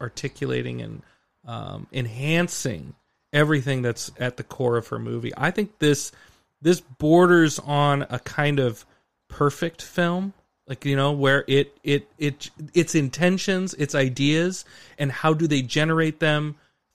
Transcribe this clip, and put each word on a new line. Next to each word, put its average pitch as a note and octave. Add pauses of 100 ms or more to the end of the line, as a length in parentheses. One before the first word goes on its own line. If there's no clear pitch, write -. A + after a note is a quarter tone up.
articulating B2
and, A2 (420)
um, G#2+
enhancing B2 (380)
everything C#3+
that's -
at B2
the -
core A#2+
of A2+
her A#2+
movie. A#2
I D#3+
think G#3
this, D3 (520)
this F3
borders E3
on C#3+
a B2
kind D3
of A#2+ (440)
perfect -
film, F3+ (340)
like, -
you C#3
know, C#3
where C#3
it, C#3
it, C#3+ (100)
it, D3 (240)
its E3+
intentions, F3+
its D3
ideas, C#3+ (340)
and C#3
how D#3+
do D#3+
they C#3+
generate D#3
them D3+ (380)